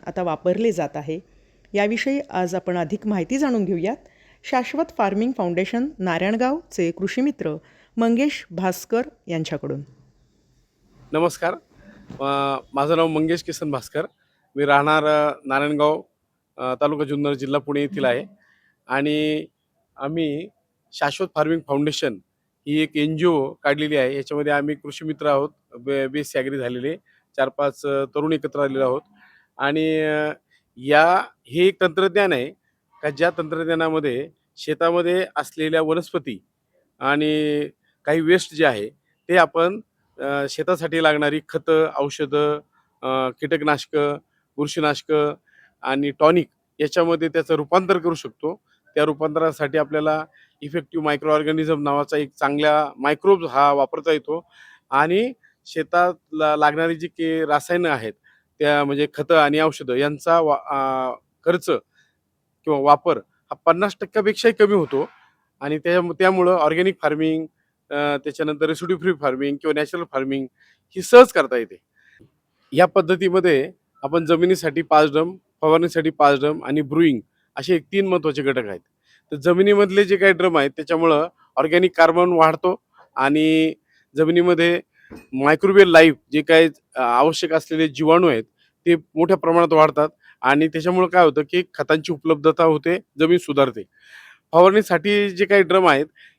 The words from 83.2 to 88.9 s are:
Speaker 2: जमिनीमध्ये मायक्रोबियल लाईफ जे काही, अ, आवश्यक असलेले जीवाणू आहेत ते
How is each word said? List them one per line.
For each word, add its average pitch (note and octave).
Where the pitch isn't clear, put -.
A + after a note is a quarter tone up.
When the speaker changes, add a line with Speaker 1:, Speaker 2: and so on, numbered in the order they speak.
Speaker 2:
जमिनीमध्ये E3+
मायक्रोबियल F3+
लाईफ D#3+
जे D3+
काही, D#3+
अ, C3
आवश्यक D3
असलेले D#3+
जीवाणू D#3
आहेत A2+
ते E3+